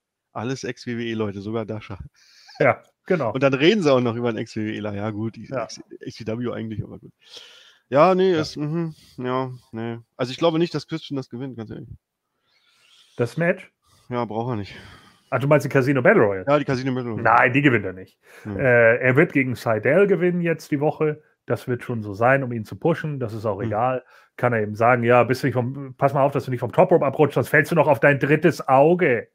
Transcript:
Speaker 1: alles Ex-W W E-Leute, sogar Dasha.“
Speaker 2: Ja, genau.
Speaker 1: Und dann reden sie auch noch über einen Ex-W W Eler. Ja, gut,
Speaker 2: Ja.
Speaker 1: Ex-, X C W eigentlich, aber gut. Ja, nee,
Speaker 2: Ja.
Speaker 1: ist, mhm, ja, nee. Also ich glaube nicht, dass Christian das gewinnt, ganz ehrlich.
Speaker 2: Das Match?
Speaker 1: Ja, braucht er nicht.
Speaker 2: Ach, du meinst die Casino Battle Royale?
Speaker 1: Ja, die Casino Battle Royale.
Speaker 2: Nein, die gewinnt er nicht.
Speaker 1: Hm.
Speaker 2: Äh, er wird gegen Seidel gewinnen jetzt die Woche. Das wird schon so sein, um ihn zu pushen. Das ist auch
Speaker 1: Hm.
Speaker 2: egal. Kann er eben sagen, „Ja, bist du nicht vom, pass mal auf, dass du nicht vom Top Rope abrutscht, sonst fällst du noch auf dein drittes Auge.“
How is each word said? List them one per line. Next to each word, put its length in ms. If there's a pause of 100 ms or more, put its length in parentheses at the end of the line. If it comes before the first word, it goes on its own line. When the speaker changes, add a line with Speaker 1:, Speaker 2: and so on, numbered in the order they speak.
(320)
Speaker 1:
alles 320
Ex-W 340
W 120
E-Leute, 320
sogar 240
Dasha.“ 320 (600)
Speaker 2:
Ja, 240 (240)
genau. 280
Speaker 1:
Und 80
dann 120
reden 280
sie 100
auch 80
noch 160
über 140
einen 80
Ex-W 280
W 100
Eler. 180
Ja, 160
gut, 260 (120)
Speaker 2:
Ja. 200
Speaker 1:
Ex-, 140 (180)
X 160
C 100
W 260
eigentlich, 320
aber 140
gut. 140 (800)
Ja, 240
nee, 200
Speaker 2:
Ja. 60
Speaker 1:
ist, 160
mhm, 380 (240)
ja, 340 (200)
nee. 260 (180)
Also 160
ich 60
glaube 200
nicht, 160
dass 140
Christian 280
das 140
gewinnt, 260
ganz 140
ehrlich. 180 (1300)
Speaker 2:
Das 200
Match? 340 (360)
Speaker 1:
Ja, 160
braucht 280
er 40
nicht. 180 (560)
Speaker 2:
Ach, 100
du 80
meinst 160
die 60
Casino 320
Battle 200
Royale? 260
Speaker 1:
Ja, 100
die 60
Casino 300
Battle 160
Royale. 220
Speaker 2:
Nein, 200
die 100
gewinnt 240
er 80
nicht. 240 (260)
Speaker 1:
Hm. 220
Speaker 2:
Äh, 340
er 160
wird 160
gegen 240
Seidel 500
gewinnen 360
jetzt 280
die 100
Woche. 420 (240)
Das 220
wird 160
schon 180
so 120
sein, 300
um 80
ihn 120
zu 140
pushen. 420
Das 140
ist 120
auch 140
Speaker 1:
Hm. 100
Speaker 2:
egal. 340 (320)
Kann 160
er 100
eben 140
sagen, 280
„Ja, 200
bist 180
du 60
nicht 60
vom, 420
pass 180
mal 80
auf, 100
dass 120
du 60
nicht 100
vom 120
Top 200
Rope 140
abrutscht, 280
sonst 140
fällst 240
du 40
noch 120
auf 120
dein 180
drittes 500
Auge.“ 680